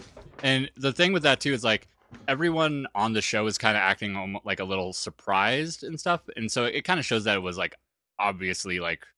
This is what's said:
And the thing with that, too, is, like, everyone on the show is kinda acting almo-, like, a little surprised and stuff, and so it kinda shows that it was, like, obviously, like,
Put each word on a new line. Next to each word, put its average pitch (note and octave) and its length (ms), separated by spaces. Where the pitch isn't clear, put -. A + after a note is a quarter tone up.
And C3+ 360
the C3+ 160
thing F3+ 200
with D#3+ 100
that, C3+ 180
too, C#3+ 120
is, A#2 100
like, A2 240
everyone D3+ 680
on A2 180
the G#2+ 80
show G#2+ 260
is G#2 100
kinda G#2+ 220
acting G2 360
almo-, G2 300
like, G2 160
a - 40
little F#2 280
surprised A2+ 880
and D#3+ 160
stuff, F3 220
and A2+ 140
so B2 140
it B2 200
kinda D3+ 180
shows A2 220
that G#2 100
it F#2+ 60
was, F2+ 160
like, F2 180
obviously, F#2 600
like, E2+ 260